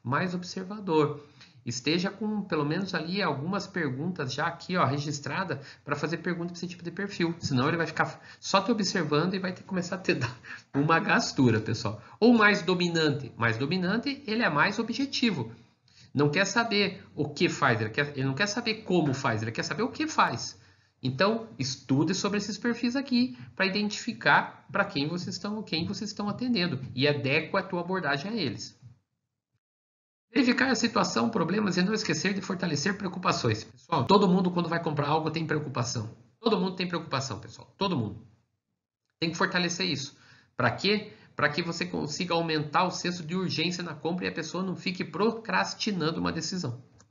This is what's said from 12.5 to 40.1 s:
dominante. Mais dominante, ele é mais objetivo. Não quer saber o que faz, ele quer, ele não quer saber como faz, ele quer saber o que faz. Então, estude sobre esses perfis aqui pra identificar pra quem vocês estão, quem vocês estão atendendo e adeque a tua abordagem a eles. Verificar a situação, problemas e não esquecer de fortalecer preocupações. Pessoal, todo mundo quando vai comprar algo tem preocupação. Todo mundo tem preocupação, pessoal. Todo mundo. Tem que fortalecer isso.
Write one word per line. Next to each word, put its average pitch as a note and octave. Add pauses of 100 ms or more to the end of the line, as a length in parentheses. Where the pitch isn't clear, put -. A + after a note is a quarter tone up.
dominante. E3
Mais A2+
dominante, F#3
ele A3
é G3+
mais F3
objetivo. A3+ (600)
Não D3
quer F#3
saber G#3
o D3
que E3
faz, A#2+
ele A2
quer, D3
ele C3+
não C3+
quer G3+
saber A3
como D#3
faz, A#2
ele A2+
quer E3
saber G3+
o C4
que D#4
faz. E3+ (460)
Então, F#3+ (100)
estude D3+
sobre G3+
esses G#3
perfis A#3+
aqui B3 (180)
pra F#3+
identificar G3+
pra F#3+
quem C#3+
vocês F3
estão, G#3+
quem E3
vocês G3+
estão G#3
atendendo G3 (140)
e C3
adeque D3
a F#3+
tua F#3
abordagem E3+
a -
eles. C3 (1500)
Verificar B3+
a B3
situação, A3+
problemas G3
e F3+
não F#3+
esquecer F#3+
de F#3+
fortalecer F#3+
preocupações. F3+
Pessoal, -
todo G3+
mundo F3+
quando E3+
vai E3
comprar D3
algo D#3
tem E3
preocupação. C#3 (240)
Todo G#3
mundo F#3
tem F3+
preocupação, D3
pessoal. -
Todo F#3
mundo. G#2 (920)
Tem E3
que -
fortalecer F3+
isso. - (400)